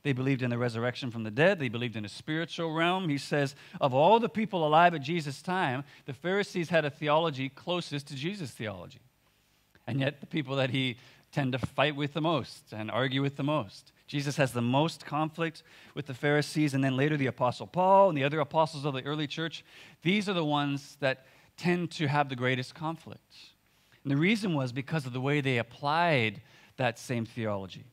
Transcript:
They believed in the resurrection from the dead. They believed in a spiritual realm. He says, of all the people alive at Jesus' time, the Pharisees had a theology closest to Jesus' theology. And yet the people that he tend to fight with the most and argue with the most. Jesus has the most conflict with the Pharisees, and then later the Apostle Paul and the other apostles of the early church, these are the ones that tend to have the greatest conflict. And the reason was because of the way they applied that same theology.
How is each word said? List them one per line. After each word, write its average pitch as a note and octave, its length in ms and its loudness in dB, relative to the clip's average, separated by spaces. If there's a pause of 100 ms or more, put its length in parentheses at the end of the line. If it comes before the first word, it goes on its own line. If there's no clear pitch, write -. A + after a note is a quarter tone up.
They D3 100 0
believed C3 300 0
in B2 80 -2
the A#2+ 80 -2
resurrection A#2+ 520 -2
from A2+ 120 -8
the G#2+ 80 -6
dead. E3 280 4
They C3 120 -4
believed A#2 260 -6
in G#2 80 -6
a G2+ 60 -10
spiritual D#3+ 600 -6
realm. E3+ 380 0
He C#3+ 80 0
says, C#3 380 -2 (260)
of C3+ 140 2
all F3+ 260 6
the A3+ 80 -2
people F#3 380 -2
alive E3+ 260 8
at D#3 80 -4
Jesus' C#3+ 400 -4
time, D3+ 440 -2 (200)
the C#3 80 -10
Pharisees F#3 560 -2
had E3 160 4
a C#3+ 60 -2
theology D3 580 0
closest E3+ 600 -6
to D3+ 60 -10
Jesus' D#3+ 360 -8
theology. F#2+ 500 -10 (840)
And C3 140 -2
yet C#3 200 0
the - 60 -14
people C#3 300 -4
that C3 120 2
he B2+ 300 0 (340)
tend C3+ 200 0
to B2+ 60 -4
fight D3 380 0
with C#3+ 160 -4
the E3 80 -4
most D3+ 520 -2
and G#2+ 180 -8
argue C3 320 0
with C#3 140 -2
the D3 60 -6
most. C#3 500 -4 (140)
Jesus C#3+ 300 -4
has B2+ 160 2
the A#2+ 100 -2
most C#3 440 0
conflict D#3 560 -4 (320)
with C#3+ 120 -8
the C3+ 80 -10
Pharisees, D3 600 2
and C3+ 100 2
then C3+ 120 2
later D3+ 200 2
the C#3 100 0
Apostle B2 400 -2
Paul F#3+ 440 6
and D3+ 60 0
the C3+ 60 2
other C#3+ 160 0
apostles D3+ 460 0
of D3 80 0
the C3 120 -4
early D3+ 220 -2
church, D#3+ 380 -8 (380)
these G3 260 0
are G3+ 60 -2
the E3+ 100 0
ones C#3+ 560 -2
that C3 260 -2 (300)
tend F3 360 0
to D#3 140 -2
have C#3+ 220 2
the C3 80 -6
greatest B2+ 380 -2
conflict. - 600 -12 (720)
And C#3 80 0
the C#3 60 2
reason G3 360 2
was C3 160 0
because C3+ 360 -4
of B2 80 -10
the B2+ 80 -4
way C#3+ 180 2
they C3 160 0
applied C#3+ 840 0 (340)
that A#2+ 220 0
same A#2+ 260 -4
theology. G2+ 680 -6